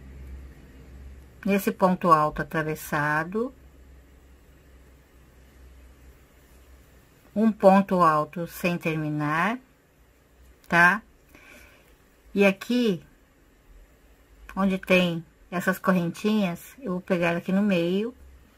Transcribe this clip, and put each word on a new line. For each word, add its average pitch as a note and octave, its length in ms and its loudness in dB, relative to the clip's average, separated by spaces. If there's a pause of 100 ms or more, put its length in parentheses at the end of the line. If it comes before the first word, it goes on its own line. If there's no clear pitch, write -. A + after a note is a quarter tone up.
(1500)
nesse G3 260 0
ponto F3+ 400 2
alto D3+ 300 2
atravessado, D#3 1080 -4 (3750)
um A3 160 2
ponto G3 520 4
alto D#3 440 0
sem F3 300 -4
terminar, D#3+ 840 -4 (1080)
tá? F3+ 320 4 (1300)
E G3 100 4
aqui, G3+ 580 0 (1500)
onde F#3+ 220 0
tem F3+ 480 0 (260)
essas F#3 280 -2
correntinhas, F#3 1000 -2
eu F#3+ 140 -6
vou F3+ 60 -6
pegar E3+ 360 -2
aqui F3 160 -4
no F#3+ 100 2
meio, G3 500 0 (460)